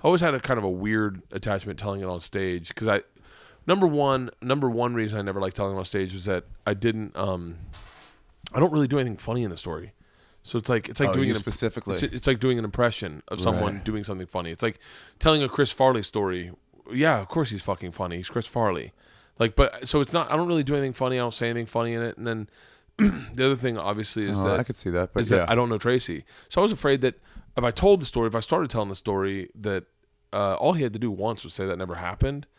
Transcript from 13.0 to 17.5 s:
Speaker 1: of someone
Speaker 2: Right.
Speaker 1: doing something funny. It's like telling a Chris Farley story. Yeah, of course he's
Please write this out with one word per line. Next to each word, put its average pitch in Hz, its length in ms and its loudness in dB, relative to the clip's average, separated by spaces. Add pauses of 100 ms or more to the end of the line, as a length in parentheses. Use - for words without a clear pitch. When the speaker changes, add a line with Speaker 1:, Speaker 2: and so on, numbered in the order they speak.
Speaker 1:
of 107 120 -6
someone 98 360 2
Speaker 2:
Right. 92 60 -10
Speaker 1:
doing 107 200 -4
something 92 240 -6
funny. 85 240 -6
It's 82 100 -8
like 113 160 0 (400)
telling 156 240 4
a 131 80 0
Chris 139 220 2
Farley 131 320 4
story. 90 480 -2 (420)
Yeah, 139 260 4
of 95 100 -8
course 147 200 0
he's 101 140 -6